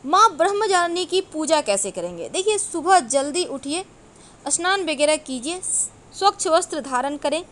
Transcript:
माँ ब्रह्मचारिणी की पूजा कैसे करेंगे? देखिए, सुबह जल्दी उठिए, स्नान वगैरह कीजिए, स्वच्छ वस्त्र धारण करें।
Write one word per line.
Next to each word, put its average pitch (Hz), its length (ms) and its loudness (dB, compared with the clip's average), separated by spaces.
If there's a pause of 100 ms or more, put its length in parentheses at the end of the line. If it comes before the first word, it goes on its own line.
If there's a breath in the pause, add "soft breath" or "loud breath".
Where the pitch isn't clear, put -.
माँ 381 280 6
ब्रह्मचारिणी 359 720 2
की 359 180 0
पूजा 311 380 0
कैसे 202 300 -2
करेंगे? 170 380 -8
देखिए, 403 280 0
सुबह 349 440 2
जल्दी 269 440 -2
उठिए, 277 400 -6 (600 loud breath)
स्नान 359 380 0
वगैरह 302 340 2
कीजिए, 294 440 -8 (520)
स्वच्छ 392 340 0
वस्त्र 330 340 0
धारण 269 360 -4
करें। 302 340 -2